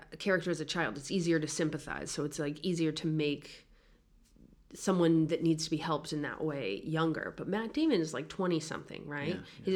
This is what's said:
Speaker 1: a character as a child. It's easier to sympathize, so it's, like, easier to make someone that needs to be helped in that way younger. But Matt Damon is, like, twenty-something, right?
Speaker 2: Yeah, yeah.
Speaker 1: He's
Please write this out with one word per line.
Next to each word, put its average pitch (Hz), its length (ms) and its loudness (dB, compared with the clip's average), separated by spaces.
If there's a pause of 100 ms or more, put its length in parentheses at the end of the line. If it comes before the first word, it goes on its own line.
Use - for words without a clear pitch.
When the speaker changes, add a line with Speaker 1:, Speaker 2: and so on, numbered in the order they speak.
(120)
Speaker 1:
a - 40 -12
character 180 340 2
as 156 100 0
a 151 40 -4
child. 147 320 -2
It's 139 140 -10
easier 170 280 4
to 156 100 0
sympathize, 151 640 -2
so 143 140 -2
it's, 151 140 -4
like, 147 260 -4
easier 165 280 2
to 156 140 -4
make 151 600 -2 (1080)
someone 165 540 4
that 160 160 0
needs 165 220 4
to - 60 -8
be 156 80 2
helped 156 340 -2
in 147 100 -2
that 127 220 -4
way 135 400 -2
younger. 160 520 0
But 135 120 -6
Matt 220 240 -2
Damon 294 280 4
is, 160 140 -2
like, 139 140 -4
twenty-something, - 800 -2
right? 147 240 -4
Speaker 2:
Yeah, 180 40 -2
yeah. - 300 -12
Speaker 1:
He's 190 120 2